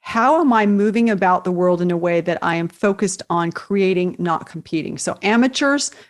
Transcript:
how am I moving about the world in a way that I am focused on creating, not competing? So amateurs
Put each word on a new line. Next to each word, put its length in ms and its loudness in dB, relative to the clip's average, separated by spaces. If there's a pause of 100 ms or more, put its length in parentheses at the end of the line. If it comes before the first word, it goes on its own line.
how 400 2
am 120 4
I 140 4
moving 420 2
about 360 2
the 80 -2
world 280 2
in 120 0
a 40 0
way 240 0
that 220 -2
I 140 0
am 100 -2
focused 640 -4
on 220 -2
creating, 680 -2
not 280 -4
competing? 520 -8
So 240 -6
amateurs 720 0 (180)